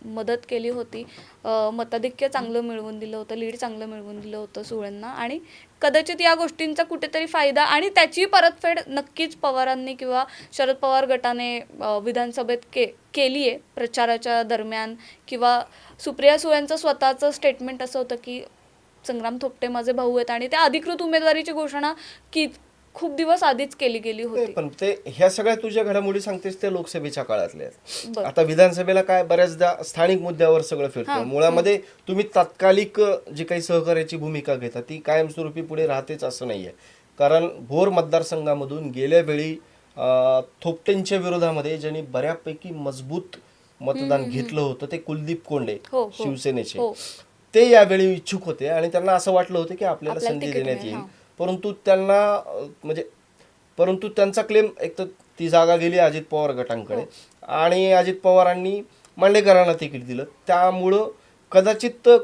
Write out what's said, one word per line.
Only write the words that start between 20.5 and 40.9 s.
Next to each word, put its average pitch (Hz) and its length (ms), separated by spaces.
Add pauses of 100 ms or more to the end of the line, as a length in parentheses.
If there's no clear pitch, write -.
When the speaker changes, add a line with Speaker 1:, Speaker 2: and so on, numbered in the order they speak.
Speaker 1:
अधिकृत 330 400
उमेदवारीची 320 500
घोषणा 294 420 (400)
की 311 140 (460)
खूप 302 220
दिवस 330 280
आधीच 277 320
केली 240 240
गेली 220 240
Speaker 2:
नाही, 233 160
Speaker 1:
होती. 220 120
Speaker 2:
पण 156 160
ते 202 380
ह्या 185 240
सगळ्या 220 260
तुझ्या 220 280
घडामोडी 196 380
सांगतेस 190 400
त्या 196 100
लोकसभेच्या 156 520
काळातल्या 90 440
आहेत. - 480
Speaker 1:
बरं. 208 100
Speaker 2:
आता 139 160
विधानसभेला 180 600
काय 185 220
बऱ्याचदा 175 500 (120)
स्थानिक 180 360
मुद्द्यावर 160 400
सगळं 143 280
फिरतं. 120 220
Speaker 1:
हां, 117 120
Speaker 2:
मुळामध्ये 165 500
Speaker 1:
हं. - 340
Speaker 2:
तुम्ही 196 180 (100)
तात्कालिक, 190 640
अ, 202 140 (200)
जी 156 80
काही 170 180
सहकार्याची 165 560
भूमिका 147 380
घेता 123 260
ती 151 160
कायमस्वरूपी 156 640
पुढे 156 260
राहतेच 139 360
असं 127 240
नाहीये. 95 240 (480)
कारण 160 280 (120)
भोर 151 300
मतदारसंघामधून 151 1000
गेल्या 135 320
वेळी, 151 400 (360)
अ, 127 420 (240)
थोपटेंच्या 190 540